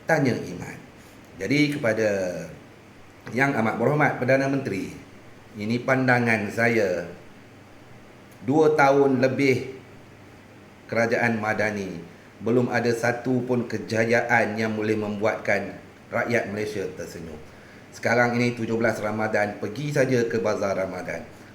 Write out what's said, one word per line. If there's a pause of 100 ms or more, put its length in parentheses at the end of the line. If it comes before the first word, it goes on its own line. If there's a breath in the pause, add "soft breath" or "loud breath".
tanya
iman. (580 loud breath)
Jadi
kepada (1300)
Yang
Amat
Berhormat
Perdana
Menteri, (720)
ini
pandangan
saya. (1300)
Dua
tahun
lebih (1120)
kerajaan
Madani, (480 loud breath)
belum
ada
satu
pun
kejayaan
yang
boleh
membuatkan (320)
rakyat
Malaysia
tersenyum. (500 loud breath)
Sekarang
ini
tujuh
belas
Ramadan,
pergi
saja
ke
bazar
Ramadan. (300 loud breath)